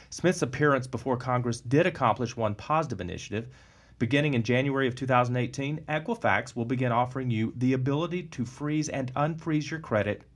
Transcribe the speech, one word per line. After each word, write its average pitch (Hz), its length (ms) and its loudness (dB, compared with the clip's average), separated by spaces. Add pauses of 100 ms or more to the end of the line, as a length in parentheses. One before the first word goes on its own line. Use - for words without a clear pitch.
(100)
Smith's 175 320 0
appearance 135 460 2
before 127 280 -2
Congress 123 440 -2
did 143 260 4
accomplish 123 500 2
one 107 200 0
positive 147 440 -2
initiative. 95 460 -6 (540)
Beginning 143 340 2
in 113 80 2
January 135 460 2
of 127 80 -4
two 131 100 -6
thousand 123 300 4
eighteen, 139 520 -4
Equifax 151 680 0
will 120 80 -2
begin 127 260 0
offering 127 400 0
you 110 260 0
the 127 160 2
ability 147 520 -2
to 131 200 -8
freeze 147 440 -2
and 127 260 -4
unfreeze 151 560 0
your 160 100 -6
credit 104 420 0 (140)